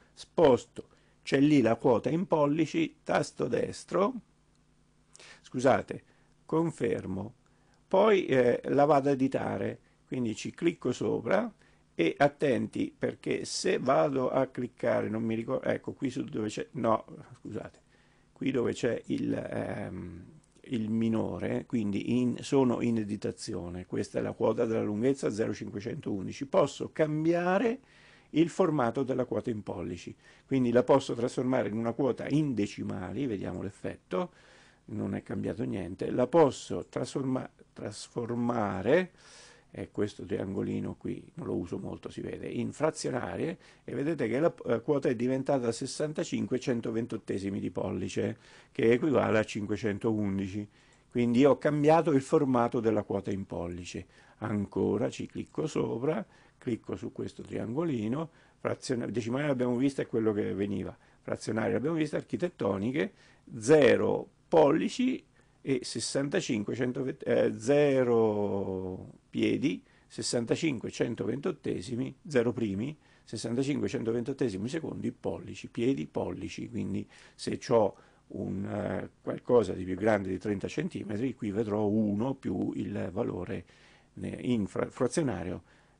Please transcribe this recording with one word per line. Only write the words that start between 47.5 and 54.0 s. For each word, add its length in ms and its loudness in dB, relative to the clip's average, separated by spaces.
di 140 -4
pollice, 680 -2
che 180 4
equivale 480 4
a 60 2
cinquecentoundici. 1200 -2
Quindi 360 4
ho 120 8
cambiato 540 4
il 100 4
formato 600 2
della 220 2
quota 280 -4
in 140 -4
pollice. 640 -8